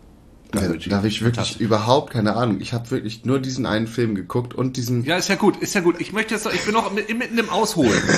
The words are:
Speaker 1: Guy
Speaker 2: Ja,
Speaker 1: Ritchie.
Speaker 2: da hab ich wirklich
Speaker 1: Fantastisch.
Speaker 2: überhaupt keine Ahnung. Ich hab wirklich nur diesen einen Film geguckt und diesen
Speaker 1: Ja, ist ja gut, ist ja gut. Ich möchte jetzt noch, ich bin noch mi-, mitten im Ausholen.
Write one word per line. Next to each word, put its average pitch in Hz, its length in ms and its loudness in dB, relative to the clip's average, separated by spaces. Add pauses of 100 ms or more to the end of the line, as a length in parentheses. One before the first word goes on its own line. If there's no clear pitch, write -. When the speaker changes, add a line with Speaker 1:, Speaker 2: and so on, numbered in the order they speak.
(500)
Speaker 1:
Guy 101 120 -2
Speaker 2:
Ja, 90 80 0
Speaker 1:
Ritchie. 82 180 -4
Speaker 2:
da 101 100 2
hab 98 60 0
ich 107 160 0
wirklich 117 160 2
Speaker 1:
Fantastisch. - 240 -4
Speaker 2:
überhaupt 113 500 2
keine 107 240 2
Ahnung. 117 280 0
Ich - 100 -8
hab 117 180 -6
wirklich 117 360 -6
nur 135 120 2
diesen 131 280 -4
einen 110 200 0
Film 113 280 0
geguckt 120 400 -4
und 127 240 -2
diesen 120 260 0
Speaker 1:
Ja, 160 140 2
ist 175 100 -2
ja 196 60 2
gut, 190 240 2
ist - 160 -4
ja 190 80 2
gut. 170 180 4
Ich - 140 -6
möchte 220 200 -2
jetzt 208 120 -4
noch, 190 80 -2
ich 180 100 -2
bin 208 80 0
noch 220 180 2
mi-, 208 220 -4
mitten 233 240 -4
im 220 140 0
Ausholen. 147 500 2 (180)